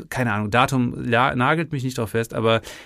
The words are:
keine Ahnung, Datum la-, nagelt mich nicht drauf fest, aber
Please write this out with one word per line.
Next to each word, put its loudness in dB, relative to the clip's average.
keine -2
Ahnung, -2
Datum 2
la-, 2
nagelt 0
mich -6
nicht -4
drauf -4
fest, -2
aber 2